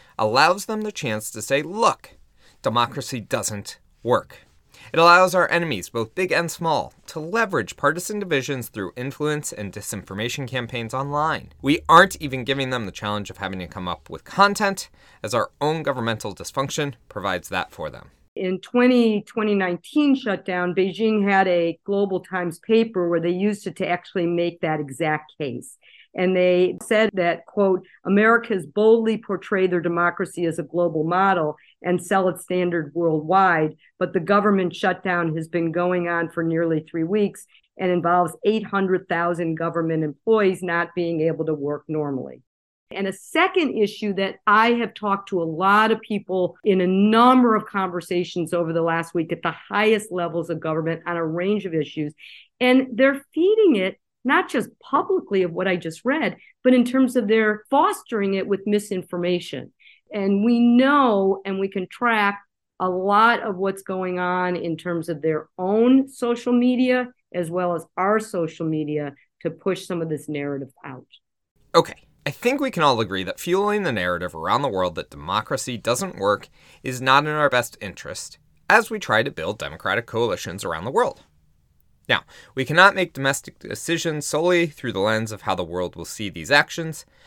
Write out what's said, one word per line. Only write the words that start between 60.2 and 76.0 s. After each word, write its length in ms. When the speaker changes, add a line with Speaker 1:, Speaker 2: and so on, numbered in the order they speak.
Speaker 2:
we 160
know, 800
and 160
we 80
can 220
track 500
a 100
lot 520
of 160
what's 240
going 360
on 380
in 220
terms 320
of 120
their 360
own 500
social 460
media, 560
as 180
well 240
as 100
our 240
social 440
media, 480
to 80
push 360
some 160
of 60
this 220
narrative 420
out. 220
Speaker 1:
Okay. 200
I 40
think 300
we 120
can 120
all 160
agree 240
that 160
fueling 440
the 100
narrative 420
around 260
the 60
world 280
that 140
democracy 680
doesn't 400